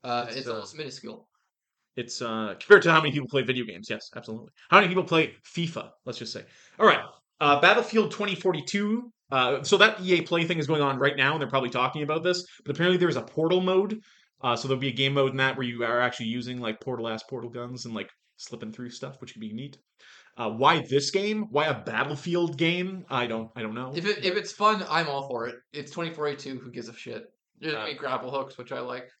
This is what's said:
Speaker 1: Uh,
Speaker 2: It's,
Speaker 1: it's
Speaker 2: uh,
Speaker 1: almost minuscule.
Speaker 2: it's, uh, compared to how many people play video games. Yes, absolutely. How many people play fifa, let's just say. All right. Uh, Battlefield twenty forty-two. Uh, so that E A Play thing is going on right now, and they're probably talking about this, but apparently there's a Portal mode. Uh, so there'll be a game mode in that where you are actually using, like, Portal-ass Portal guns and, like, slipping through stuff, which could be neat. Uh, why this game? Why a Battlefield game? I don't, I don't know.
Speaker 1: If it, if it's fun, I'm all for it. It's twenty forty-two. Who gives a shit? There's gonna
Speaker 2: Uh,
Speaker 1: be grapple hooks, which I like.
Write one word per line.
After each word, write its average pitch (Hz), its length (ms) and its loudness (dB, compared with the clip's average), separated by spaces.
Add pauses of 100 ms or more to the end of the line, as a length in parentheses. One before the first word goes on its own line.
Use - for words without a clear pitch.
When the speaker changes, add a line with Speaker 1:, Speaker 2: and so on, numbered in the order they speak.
Speaker 1:
Uh, 120 240 -2
Speaker 2:
It's, 113 100 -10
Speaker 1:
it's 131 100 -8
Speaker 2:
uh, 117 60 -4
Speaker 1:
almost 107 240 -10
minuscule. 127 500 -12 (680)
Speaker 2:
it's, 120 260 -8
uh, 110 380 -4
compared - 240 8
to 170 80 4
how 160 100 6
many 151 100 0
people 139 160 -4
play 139 140 0
video 123 240 -2
games. 101 240 -16
Yes, 107 260 -8
absolutely. 113 340 -12 (200)
How 175 80 8
many 202 100 8
people 180 160 0
play 160 300 2 (220)
fifa, 170 340 -4 (160)
let's 123 140 -10
just 117 140 -10
say. 98 100 -12 (360)
All 208 60 6
right. 170 160 8 (380)
Uh, 143 200 6
Battlefield 214 520 6
twenty 202 240 -4
forty-two. 202 760 0 (200)
Uh, 131 320 2
so 196 140 4
that 214 240 6
E 185 180 2
A - 20 0
Play 170 240 0
thing 165 140 -2
is 143 80 -2
going 151 160 2
on 131 160 0
right 143 180 2
now, 139 160 4
and 156 80 -2
they're 127 80 -4
probably 127 220 0
talking 131 320 0
about 156 200 -2
this, 175 220 0 (200)
but 139 100 -4
apparently 175 220 4
there's 165 180 4
a 120 80 -2
Portal 170 380 0
mode. 190 380 2 (440)
Uh, 120 120 2
so 123 120 -6
there'll 131 120 0
be 135 100 -2
a 123 40 -4
game 135 200 0
mode 135 180 4
in 135 60 -6
that 131 200 2
where 131 80 -4
you 120 180 -4
are 120 180 2
actually 123 260 -2
using, 123 320 -6
like, 113 220 -6
Portal-ass 113 420 -6
Portal 120 260 -10
guns 120 360 -10
and, 113 100 -8
like, 101 140 -8 (260)
slipping 113 360 -12
through 120 200 -12
stuff, 135 280 -12
which 117 140 -16
could 110 60 -18
be 110 140 -10
neat. 139 240 -12 (600)
Uh, 113 140 -2
why 135 360 4
this 139 220 2
game? 208 400 -2
Why 147 160 2
a 151 80 0 (100)
Battlefield 147 720 -2
game? 180 520 -2
I 123 160 0
don't, 113 300 -4
I 120 80 -8
don't 107 100 -6
know. 131 220 -8
Speaker 1:
If 170 100 -4
it, 202 180 -2
if 180 120 0
it's 196 160 -4
fun, 208 360 2
I'm 160 200 0
all 139 200 -4
for 120 200 -4
it. 123 80 -8 (180)
It's 147 160 -10
twenty 165 240 -6
forty-two. 143 460 -6
Who 123 100 -16
gives 120 200 -12
a 117 40 -18
shit? 113 300 -12 (360)
There's 156 140 -6
gonna 107 120 -6
Speaker 2:
Uh, - 20 -6
Speaker 1:
be 143 80 -8
grapple 127 340 -6
hooks, 135 280 -6
which 123 140 -14
I 127 100 -6
like. 127 240 -10 (140)